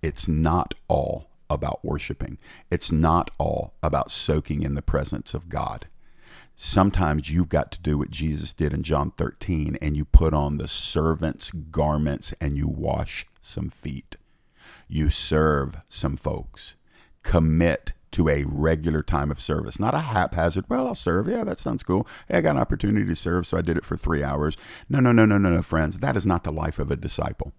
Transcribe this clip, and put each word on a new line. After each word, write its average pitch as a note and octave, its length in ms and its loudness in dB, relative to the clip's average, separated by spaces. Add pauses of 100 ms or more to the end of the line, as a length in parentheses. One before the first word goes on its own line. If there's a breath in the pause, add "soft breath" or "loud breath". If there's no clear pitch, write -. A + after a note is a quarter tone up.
It's - 240 -4
not D#2+ 480 2 (140)
all - 420 -2 (180)
about - 360 -4
worshiping. - 540 -6 (340 loud breath)
It's - 180 -2
not D#2+ 480 2
all - 360 -2 (100)
about C#2+ 260 0
soaking D2+ 520 -2
in C#2 120 -2
the C#2+ 80 -4
presence C#2+ 500 -2
of D#2 160 -8
God. - 380 -6 (720 loud breath)
Sometimes E2+ 760 2
you've E2 180 2
got D2 220 0
to - 100 -12
do D2+ 180 0
what D2 120 -2
Jesus D2+ 420 -4
did D2 200 -2
in C#2+ 100 -2
John D2 300 0
thirteen, - 680 -4
and D2+ 160 -2
you D2 80 0
put D#2+ 300 8
on D2 240 2
the C#2+ 80 -6
servant's D#2 840 -2
garments D2+ 880 -2
and C#2+ 160 -2
you C#2+ 100 0
wash D2 600 -4 (140)
some - 300 -8
feet. - 460 -12 (720 loud breath)
You D#2 220 0
serve D2+ 680 2 (120)
some - 280 -4
folks. - 580 -8 (480 soft breath)
Commit E2 680 4 (180)
to D#2+ 180 2
a C#2+ 160 2
regular D#2 580 0
time D2 280 0
of C#2+ 100 -6
service, - 380 -4
not A2+ 160 0
a D3+ 60 0
haphazard, F#2 680 0
"Well, B3+ 200 -2
I'll A#3 60 -4
serve. F#2 340 0
Yeah, A3+ 160 -2
that - 160 -6
sounds - 240 -6
cool. F#2+ 220 0 (220 loud breath)
Hey, - 100 2
I - 40 2
got D#2+ 140 2
an B2+ 60 2
opportunity G#2 440 0
to F2 100 -2
serve, F2 300 -2
so - 100 -2
I F2+ 60 0
did E2 160 0
it - 60 -6
for - 120 -6
three D#2 260 -2
hours." C#2+ 340 -2 (320 loud breath)
No, C#3 120 2
no, B2 120 6
no, A2+ 120 8
no, G#2 140 6
no, G2 100 4
no, E2+ 140 4
friends. D#2+ 360 0
That - 180 0
is F#2 100 0
not F2 180 2
the D#2+ 80 -4
life D#2 260 -4
of C#2+ 120 -2
a C#2+ 60 0
disciple. - 640 -6